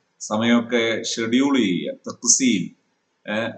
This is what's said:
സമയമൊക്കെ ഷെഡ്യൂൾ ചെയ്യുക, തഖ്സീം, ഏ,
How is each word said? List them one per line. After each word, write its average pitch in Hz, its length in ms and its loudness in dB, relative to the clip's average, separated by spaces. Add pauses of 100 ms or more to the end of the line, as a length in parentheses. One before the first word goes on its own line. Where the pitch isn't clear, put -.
(200)
സമയമൊക്കെ 117 840 0
ഷെഡ്യൂൾ 127 540 0
ചെയ്യുക, 90 380 0
തഖ്സീം, 110 680 0 (720)
ഏ, 110 240 -2